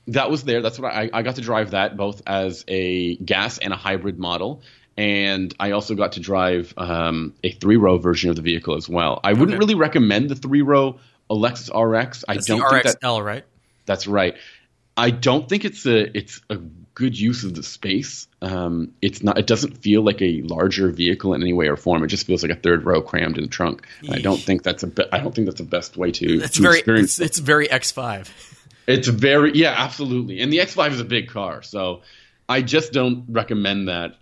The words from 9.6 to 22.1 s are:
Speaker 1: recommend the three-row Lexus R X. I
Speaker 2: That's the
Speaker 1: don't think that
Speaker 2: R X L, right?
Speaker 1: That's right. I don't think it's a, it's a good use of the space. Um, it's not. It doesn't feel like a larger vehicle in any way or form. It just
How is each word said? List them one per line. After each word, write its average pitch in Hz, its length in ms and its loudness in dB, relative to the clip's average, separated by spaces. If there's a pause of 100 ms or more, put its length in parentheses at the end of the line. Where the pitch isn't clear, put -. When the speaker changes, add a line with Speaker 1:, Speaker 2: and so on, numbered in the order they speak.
Speaker 1:
recommend 143 540 2
the 139 60 -4
three-row 139 640 2 (300)
Lexus 110 420 -2
R 113 220 2
X. 117 340 0
I 104 80 -2
Speaker 2:
That's 98 120 -6
the 110 100 2
Speaker 1:
don't 117 120 0
think 131 140 6
that 131 40 4
Speaker 2:
R 120 60 2
X - 100 -2
L, 120 180 0
right? 104 220 -6 (420)
Speaker 1:
That's 98 220 -2
right. 98 280 2 (600)
I 120 160 4
don't 127 360 2
think 202 180 -2
it's - 200 -6
a, 110 320 2
it's - 320 -12
a 107 60 -6 (400)
good 120 240 -2
use 117 240 0
of 92 100 -6
the 80 80 -10
space. - 640 -6 (140)
Um, 87 600 -4
it's 98 200 -2
not. 101 160 2
It 104 80 2
doesn't - 340 0
feel 104 220 4
like 104 200 2
a 85 200 0
larger 87 480 0
vehicle 87 460 0
in 67 80 -2
any 90 100 0
way 85 140 2
or 71 100 2
form. 85 260 0
It 78 40 -2
just - 180 -4